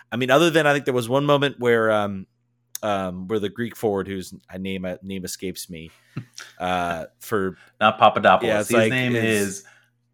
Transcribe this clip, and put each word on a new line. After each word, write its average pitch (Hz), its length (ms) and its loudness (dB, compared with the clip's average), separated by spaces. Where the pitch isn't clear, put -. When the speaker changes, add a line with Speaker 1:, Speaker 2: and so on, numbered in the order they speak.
Speaker 1:
I 113 60 -6
mean, 127 120 -2
other 156 200 6
than, 156 180 2
I 143 60 4
think 143 120 -2
there 135 80 -2
was 120 160 -2
one 139 160 0
moment 143 340 0
where, 117 320 2
um, 101 360 -2
um, 92 440 -4
where 107 120 -2
the 98 100 -4
Greek 113 260 -8
forward, 98 320 -2
whose 95 260 -10
name, 95 280 -8
uh, 90 180 -6
name 95 200 -10
escapes - 460 -10
me, 80 220 -16
Speaker 2:
<laughs> - 440 -16
Speaker 1:
uh, 87 460 -4
for 95 380 -4
Speaker 2:
Not 107 200 2
Papadopoulos. 107 480 6
Speaker 1:
Yeah, 107 120 2
it's 107 100 -4
Speaker 2:
His 117 80 2
Speaker 1:
like, 113 140 4
Speaker 2:
name 123 240 0
Speaker 1:
it's 113 100 0
Speaker 2:
is, 101 380 -2